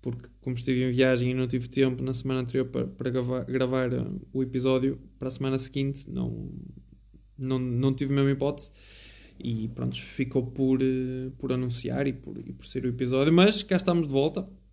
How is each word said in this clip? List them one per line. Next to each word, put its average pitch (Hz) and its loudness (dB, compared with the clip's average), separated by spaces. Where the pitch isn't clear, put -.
porque 120 -6
como 123 -4
estive 123 0
em 127 2
viagem 127 4
e - 0
não 127 0
tive 123 -2
tempo 127 2
na 131 -2
semana 131 -2
anterior 123 0
para, 123 -2
para - -6
grava-, 123 -2
gravar, 127 0
eh, 123 -2
o 131 0
episódio, 127 2
para 131 -6
a - -6
semana 131 -2
seguinte 135 -4
não, 120 -6
não, 131 -2
não 127 2
tive 135 -2
a 139 4
mesma 139 4
hipótese 139 -2
e 113 -4
pronto, 123 -4
ficou 127 -2
por, 131 2
eh, 131 -2
por 135 -4
anunciar 127 -2
e 135 0
por, - -12
e - -12
por - -16
ser 127 -6
o 123 2
episódio, 131 2
mas 202 6
cá 185 2
estamos 170 2
de 139 -4
volta 151 0